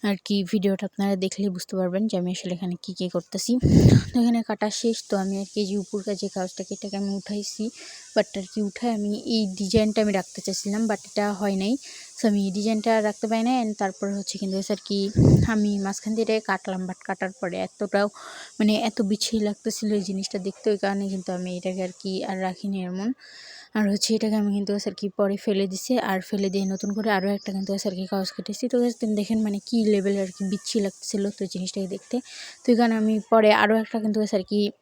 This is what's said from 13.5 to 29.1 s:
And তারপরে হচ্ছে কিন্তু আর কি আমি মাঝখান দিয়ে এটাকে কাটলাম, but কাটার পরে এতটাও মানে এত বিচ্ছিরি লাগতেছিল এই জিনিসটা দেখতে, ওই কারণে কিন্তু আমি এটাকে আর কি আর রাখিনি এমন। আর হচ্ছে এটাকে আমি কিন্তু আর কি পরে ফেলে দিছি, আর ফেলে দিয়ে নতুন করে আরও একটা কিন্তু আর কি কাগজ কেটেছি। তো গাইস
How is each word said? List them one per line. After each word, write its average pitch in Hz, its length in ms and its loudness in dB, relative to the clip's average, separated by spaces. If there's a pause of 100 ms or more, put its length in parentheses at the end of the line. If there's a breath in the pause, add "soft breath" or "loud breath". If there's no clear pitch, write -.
And 220 160 -2
তারপরে 196 380 -2
হচ্ছে 202 240 -6
কিন্তু 190 180 -2 (140)
আর 202 160 -2
কি 202 140 -2 (480)
আমি 214 320 2
মাঝখান 196 340 -4
দিয়ে 220 140 0
এটাকে 220 180 0
কাটলাম, 190 400 -2
but 185 180 -8
কাটার 190 300 -4
পরে 180 260 -6
এতটাও 202 480 0 (480 loud breath)
মানে 214 180 4 (100)
এত 220 140 -4 (100)
বিচ্ছিরি 214 340 0
লাগতেছিল 208 520 -4
এই 208 100 0
জিনিসটা 196 360 -6
দেখতে, 190 300 -8
ওই 202 120 0
কারণে 196 280 -2
কিন্তু 190 220 -6
আমি 180 240 -4
এটাকে 185 280 -4
আর 180 140 -6
কি 190 140 -6 (120)
আর 190 160 -6
রাখিনি 190 440 -4
এমন। 185 260 -4 (640 loud breath)
আর 214 160 2
হচ্ছে 196 260 0
এটাকে 220 200 0
আমি 208 180 0
কিন্তু 202 220 -2
আর 202 220 -4
কি 202 160 -6
পরে 202 240 2
ফেলে 196 300 0
দিছি, 196 340 -4
আর 190 200 0
ফেলে 196 280 -2
দিয়ে 196 160 -2
নতুন 190 280 -4
করে 214 180 -2
আরও 190 180 2
একটা 202 240 -4
কিন্তু 190 220 -4
আর 196 200 -2
কি 185 120 -4
কাগজ 190 240 -2
কেটেছি। - 380 -8
তো 254 100 -2
গাইস 240 160 2 (200)